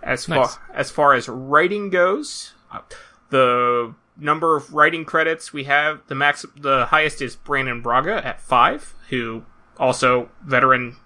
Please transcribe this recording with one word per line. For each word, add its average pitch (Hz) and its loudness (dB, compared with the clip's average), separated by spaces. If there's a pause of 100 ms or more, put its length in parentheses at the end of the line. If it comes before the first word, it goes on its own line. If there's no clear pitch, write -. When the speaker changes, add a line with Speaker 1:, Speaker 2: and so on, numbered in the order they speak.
Speaker 1:
As - -6
far, 165 0
Speaker 2:
Nice. 127 2 (160)
Speaker 1:
as - -4
far 143 4
as 120 -2
writing 151 0
goes, 190 -2 (180)
uh, - -16 (500)
the 123 2 (240)
number 156 0
of 143 -10
writing 156 2
credits 160 -2
we 143 -10
have, 147 0
the 139 -8
max, 143 0 (100)
the 135 0
highest 156 0
is 120 -8
Brannon 131 -6
Braga 131 0
at - -10
five, 143 0 (140)
who 113 -6 (340)
also 127 2 (160)
veteran 127 2